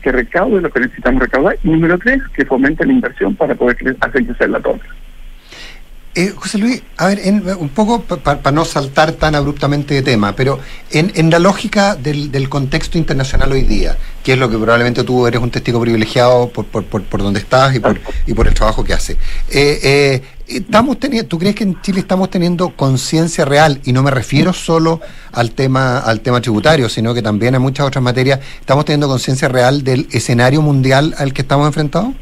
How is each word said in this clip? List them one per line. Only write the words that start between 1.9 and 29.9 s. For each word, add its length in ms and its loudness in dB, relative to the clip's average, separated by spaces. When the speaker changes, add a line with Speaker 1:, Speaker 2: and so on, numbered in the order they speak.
Speaker 1:
tres, 240 0
que 120 -2
fomente 400 0
la 60 4
inversión 440 0
para 180 0
poder 220 0
cre-, 240 -4
hacer 240 -2
crecer 240 -2
la 120 -2
torta. 260 -4
Speaker 2:
Eh, 220 0
José 220 -6
Luis, 240 -2
a 80 2
ver, 180 0
en, 180 2
un 120 -6
poco 320 0
pa-, 160 -6
pa-, 240 -2
pa 100 2
no 140 2
saltar 460 0
tan 220 0
abruptamente 600 -2
de 80 0
tema, 340 0
pero 220 0
en, 240 0
en 160 4
la 80 4
lógica 580 2
del, 340 -4
del 200 -2
contexto 480 -2
internacional 520 2
hoy 120 2
día, 340 4
que 120 2
es 40 2
lo 120 2
que 80 0
probablemente 460 2
tú 220 2
eres 140 0
un 100 0
testigo 300 -2
privilegiado 680 2
por, 160 -8
por, 180 -4
por, 200 -4
por 180 -4
donde 180 -2
estás 340 2
y 60 0
por, 180 0
y 80 0
por 120 4
el 60 6
trabajo 320 2
que 80 0
haces. 240 0
Eh, 320 2
eh, 400 2
estamos 540 0
teni-, 260 -2
¿tú 120 -4
crees 160 0
que 100 -4
en 160 -2
Chile 200 -2
estamos 280 0
teniendo 480 -2
conciencia 680 0
real? 400 4
Y 80 0
no 80 2
me 80 2
refiero 420 0
solo 480 0
al 200 -2
tema, 480 0
al 200 -2
tema 220 0
tributario, 480 2
sino 240 -2
que 80 -2
también 320 0
en 80 2
muchas 240 0
otras 180 -2
materias, 340 2
¿estamos 240 2
teniendo 240 0
conciencia 400 0
real 340 2
del 300 -2